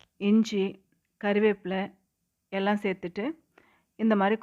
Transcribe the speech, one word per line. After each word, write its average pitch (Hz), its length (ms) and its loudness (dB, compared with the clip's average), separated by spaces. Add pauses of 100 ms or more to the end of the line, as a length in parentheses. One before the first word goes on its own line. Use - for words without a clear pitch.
(280)
இஞ்சி, 214 360 2 (600)
கறிவேப்பிலை 202 580 0 (760)
எல்லாம் 208 260 0
சேர்த்துட்டு 190 400 -6 (800)
இந்த 220 180 2
மாதிரி 202 220 2